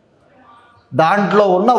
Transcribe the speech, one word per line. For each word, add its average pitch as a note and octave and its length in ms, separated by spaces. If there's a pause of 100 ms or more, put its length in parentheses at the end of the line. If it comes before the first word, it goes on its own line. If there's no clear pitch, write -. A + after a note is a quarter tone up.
(1040)
దాంట్లో G3+ 420 (120)
ఉన్న A3+ 220